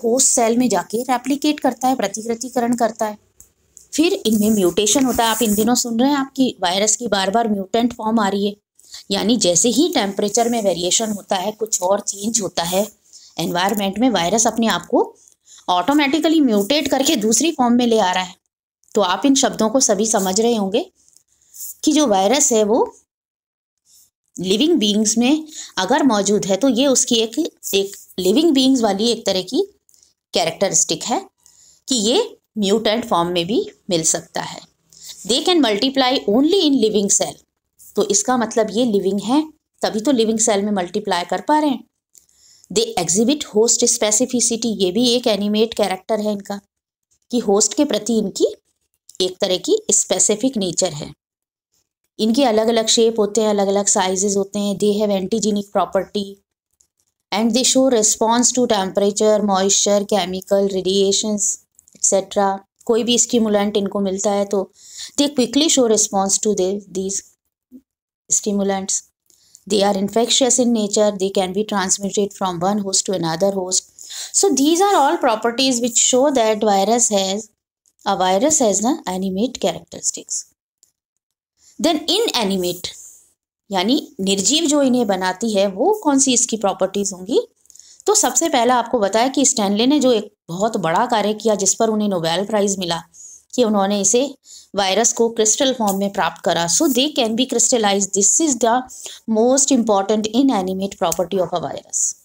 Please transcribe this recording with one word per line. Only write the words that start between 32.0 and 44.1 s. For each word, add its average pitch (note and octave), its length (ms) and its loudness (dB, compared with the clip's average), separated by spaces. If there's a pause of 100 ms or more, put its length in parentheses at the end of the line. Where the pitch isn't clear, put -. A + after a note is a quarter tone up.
म्यूटेंट A3 460 0
फॉर्म F3 240 0
में F3 180 -2
भी A#3+ 140 0 (300)
मिल E3 120 0
सकता E3 400 -4
है। - 180 -12 (640)
They B3 200 0
can F4 160 4
multiply B3+ 500 0 (160)
only D#4 340 2
in C#4 220 2
living G3+ 280 0
cell, E3 220 -2 (640)
तो G3+ 100 2
इसका B3+ 300 0
मतलब A3+ 340 0
ये A3+ 140 0
लिविंग G3 360 0
है, B3 220 0 (400)
तभी G3+ 180 -2
तो C#4 120 2
लिविंग A3+ 260 2
सेल G3+ 240 2
में G#3 100 -2
मल्टीप्लाई F#3 520 -4
कर F#3 160 -4
पा D4+ 180 2
रहे D4+ 120 2
हैं। A#3 140 -4 (840)
They A3+ 160 -2 (120)
exhibit G#3+ 480 0
host A3+ 420 2
specificity, A#3 880 0